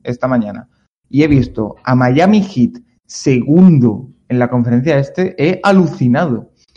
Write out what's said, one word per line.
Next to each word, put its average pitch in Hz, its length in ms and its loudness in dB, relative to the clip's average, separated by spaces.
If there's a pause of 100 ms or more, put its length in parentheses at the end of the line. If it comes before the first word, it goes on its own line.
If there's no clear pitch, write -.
esta 123 240 -6
mañana 117 400 -6 (420)
y 139 140 0
he 160 40 2
visto 117 560 -2
a 131 120 0
Miami 151 460 2
Heat - 400 -4 (240)
segundo 135 1040 2 (180)
en 123 120 -2
la 120 100 -2
conferencia 123 480 0
este, 180 400 -4
he 175 260 -2
alucinado. 151 880 0 (260)